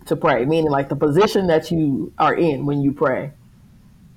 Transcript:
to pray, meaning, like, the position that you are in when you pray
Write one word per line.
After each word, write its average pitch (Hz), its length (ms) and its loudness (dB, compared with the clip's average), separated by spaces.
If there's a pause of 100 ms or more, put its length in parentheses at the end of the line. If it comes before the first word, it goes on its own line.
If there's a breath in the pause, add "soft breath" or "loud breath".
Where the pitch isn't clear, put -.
to 156 100 -2
pray, 139 300 0
meaning, 156 240 0
like, 139 180 0
the 147 80 -4
position 185 520 2
that 160 220 0
you 151 480 -2
are 156 160 2
in 143 320 0
when 143 140 -2
you 139 120 0
pray 135 400 -2 (840)